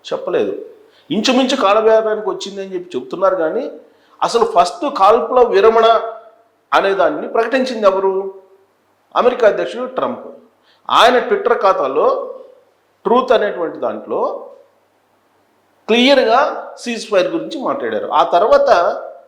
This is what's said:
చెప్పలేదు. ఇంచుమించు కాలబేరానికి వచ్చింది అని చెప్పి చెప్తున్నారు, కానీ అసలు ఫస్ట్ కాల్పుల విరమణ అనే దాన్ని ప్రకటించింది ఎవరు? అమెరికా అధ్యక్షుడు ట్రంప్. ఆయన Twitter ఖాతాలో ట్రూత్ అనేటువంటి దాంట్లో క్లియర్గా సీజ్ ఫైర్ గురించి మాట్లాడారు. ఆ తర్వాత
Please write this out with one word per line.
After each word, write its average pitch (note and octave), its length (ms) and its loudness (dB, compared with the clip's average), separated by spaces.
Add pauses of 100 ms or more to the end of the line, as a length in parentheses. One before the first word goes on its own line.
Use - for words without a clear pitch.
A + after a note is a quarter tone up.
(120)
చెప్పలేదు. C#3+ 520 -4 (460)
ఇంచుమించు C4 460 0
కాలబేరానికి G#3+ 720 2
వచ్చింది G3 300 -10
అని F#3+ 140 -12
చెప్పి F3 240 -10
చెప్తున్నారు, F3+ 360 -2
కానీ F#3 360 -4 (520)
అసలు A3 220 0
ఫస్ట్ F3+ 540 0
కాల్పుల A#3 480 4
విరమణ A3+ 640 4 (600)
అనే F#3+ 220 2
దాన్ని F3 340 0
ప్రకటించింది A#3 580 0
ఎవరు? F#3+ 480 0 (800)
అమెరికా A3 320 2
అధ్యక్షుడు F#3+ 360 -4
ట్రంప్. B2 420 -6 (640)
ఆయన A#3 280 6
Twitter G#3+ 440 0
ఖాతాలో F3 720 0 (680)
ట్రూత్ B3+ 280 2
అనేటువంటి F#3 460 -2
దాంట్లో A#2+ 720 -6 (1400)
క్లియర్గా B3 920 2
సీజ్ A3+ 300 -10
ఫైర్ F#3+ 200 2
గురించి E3 340 -6
మాట్లాడారు. A#2+ 440 -4
ఆ D3+ 160 2
తర్వాత B3+ 460 2 (600)